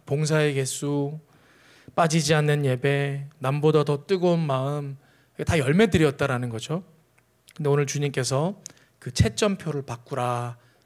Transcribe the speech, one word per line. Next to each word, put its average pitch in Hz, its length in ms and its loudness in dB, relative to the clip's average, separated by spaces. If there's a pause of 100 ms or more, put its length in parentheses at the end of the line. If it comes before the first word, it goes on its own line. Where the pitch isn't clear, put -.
봉사의 151 480 0
개수, 143 640 -4 (760)
빠지지 160 400 2
않는 147 300 2
예배, 139 600 0 (140)
남보다 147 440 2
더 143 220 -2
뜨거운 175 340 2
마음, 139 580 -4 (380)
이게 156 80 -10
다 170 140 0
열매들이었다라는 143 920 2
거죠. 156 340 -6 (720)
근데 147 140 -2
오늘 143 180 2
주님께서 139 760 -2 (380)
그 - 120 -14
채점표를 190 720 0
바꾸라, 120 720 -6 (280)